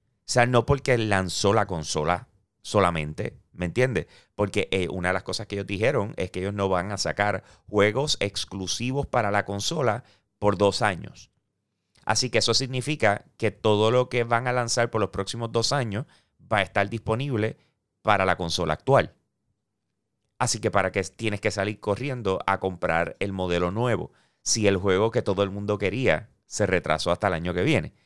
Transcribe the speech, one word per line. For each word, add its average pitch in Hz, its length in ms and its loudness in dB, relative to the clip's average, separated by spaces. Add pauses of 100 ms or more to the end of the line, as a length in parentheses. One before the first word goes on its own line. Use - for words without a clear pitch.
(260)
sea, 120 200 4
no 123 200 4
porque 139 320 2
lanzó 101 560 2
la 107 140 4
consola 80 600 -2 (340)
solamente, 87 760 0 (140)
¿me 87 140 -6
entiendes? 107 420 0 (280)
Porque, 101 360 -2
eh, 92 180 0
una 90 200 -2
de 92 40 0
las 92 100 -4
cosas 101 240 -8
que 101 80 -6
ellos 98 120 -6
dijeron 107 500 -2
es 90 140 -4
que 90 80 -6
ellos 98 140 -4
no 98 160 -2
van 92 220 -2
a 98 60 -6
sacar 101 460 -2 (240)
juegos 104 540 2
exclusivos 101 880 -4
para 110 240 0
la 101 140 2
consola 113 580 -2 (360)
por 101 180 2
dos 101 240 2
años. 87 480 -4 (760)
Así 117 240 0
que 113 100 2
eso 113 140 2
significa 123 720 0 (120)
que 107 140 0
todo 107 400 2
lo 127 180 2
que 123 140 -2
van 117 240 0
a 123 60 0
lanzar 117 360 0
por 113 120 -2
los 98 100 0
próximos 113 400 -6
dos 117 220 0
años 117 320 -2 (460)
va 107 60 2
a 98 40 4
estar 98 280 0
disponible 113 680 -2 (440)
para 98 240 4
la 90 120 4
consola 85 360 -2
actual. 113 400 2 (1300)
Así 120 200 -2
que 107 120 -2
para 95 200 2
qué 98 120 -2
tienes 104 360 -4
que 107 120 0
salir 104 280 -4
corriendo 107 680 -2
a 95 120 2
comprar 87 600 -2
el 101 120 -2
modelo 90 400 0
nuevo 110 400 -2 (300)
si 107 260 2
el 98 80 6
juego 98 360 2
que 120 100 0
todo 98 220 0
el 98 80 0
mundo 104 260 -4
quería 101 520 0 (160)
se - 200 0
retrasó 85 460 0
hasta 101 160 0
el 92 60 2
año 85 200 -4
que 87 100 0
viene. 110 300 0 (120)